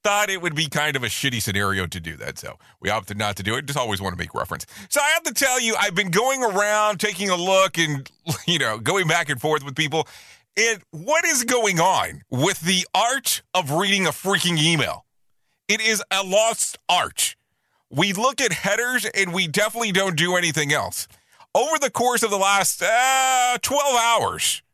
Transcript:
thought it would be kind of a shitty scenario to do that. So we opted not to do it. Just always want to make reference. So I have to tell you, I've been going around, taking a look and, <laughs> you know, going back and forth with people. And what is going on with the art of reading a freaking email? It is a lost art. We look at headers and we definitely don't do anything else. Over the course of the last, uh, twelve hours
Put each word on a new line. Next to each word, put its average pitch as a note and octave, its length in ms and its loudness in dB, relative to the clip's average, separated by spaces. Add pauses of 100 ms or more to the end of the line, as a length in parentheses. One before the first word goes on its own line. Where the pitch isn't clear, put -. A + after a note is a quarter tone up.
thought G3+ 260 2
it F#3+ 100 -4
would E3 140 -2
be D#3 140 -2
kind D3+ 260 -2
of C3 80 -2
a A2+ 60 -4
shitty B2 340 -2
scenario G2 460 -2
to F2+ 100 -10
do D#2+ 160 -10
that. C2 240 -12
So - 180 -14 (240)
we F#2 80 -4
opted G#2 300 -4
not G#2 200 -2
to G2+ 40 -10
do G#2+ 140 -2
it. C3 100 -8
Just C#3+ 100 -6
always G#2+ 240 -2
want F#2 120 -4
to F2 40 -10
make E2+ 160 -8
reference. - 320 -6 (260)
So D4 100 0
I D4 100 2
have E4 140 0
to C#4 100 -4
tell B3+ 260 2
you, A3+ 160 0
I've G3 200 0
been F#3+ 160 0
going B3+ 320 2
around, G#3 560 2
taking G3+ 300 -2
a F3+ 60 2
look F#3+ 420 4
and, D3 300 0 (200)
<laughs> - 180 -4
you E3+ 140 2
know, A2+ 180 0
going E3 300 0
back E3 200 2
and B2+ 120 -4
forth D3+ 240 0
with C#3 100 -10
people. D#3 320 -2 (500)
And A3 360 0
what C#4+ 320 0
is D4 180 0
going A3+ 380 0
on E3 500 0
with D#3 300 0
the F#3 340 0
art A#3+ 480 0 (120)
of D#3+ 180 0
reading F#3+ 340 2
a D3+ 40 2
freaking F3 460 -2
email? D3+ 480 0 (600)
It G#3+ 140 0
is A3 200 0 (120)
a G3 100 0
lost G#3 560 0 (100)
art. - 460 0 (560)
We F#3+ 220 0
look A#3+ 280 0
at A3 120 2
headers A#3 520 -2
and F#3+ 300 -2
we F#3 140 -2
definitely G#3+ 420 -2
don't F#3+ 260 0
do F3+ 200 2
anything D#3 360 0
else. - 360 -4 (480)
Over D4+ 240 2
the C4+ 100 0
course A#3+ 320 2
of A3 80 0
the G3+ 80 0
last, F#3+ 460 2
uh, B3+ 760 2
twelve C#4+ 340 2
hours A3 680 0 (120)